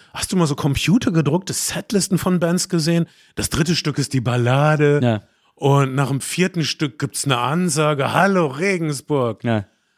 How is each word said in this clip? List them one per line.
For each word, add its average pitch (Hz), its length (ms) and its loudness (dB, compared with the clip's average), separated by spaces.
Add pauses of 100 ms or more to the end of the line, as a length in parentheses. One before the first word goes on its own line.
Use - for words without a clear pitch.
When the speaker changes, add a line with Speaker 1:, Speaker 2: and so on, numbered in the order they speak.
(140)
Speaker 1:
hast - 180 -8
du 190 40 -2
mal 175 100 4
so 143 100 0
computergedruckte 160 960 0
Setlisten - 640 -2
von 185 200 0
Bands 175 300 0
gesehen? 170 360 0 (300)
Das - 140 -4
dritte 160 260 0
Stück 143 220 -2
ist 143 160 -2
die 131 80 0
Ballade. 143 800 2
Speaker 2:
Ja. 113 220 2 (320)
Speaker 1:
Und 139 400 2
nach 139 140 0
dem 135 120 -2
vierten 175 420 -2
Stück 139 360 -6
gibt's - 260 -6
eine 131 140 0
Ansage: 143 760 0
"Hallo 180 340 2
Regensburg." 147 960 -2
Speaker 2:
Ja. 110 220 0 (320)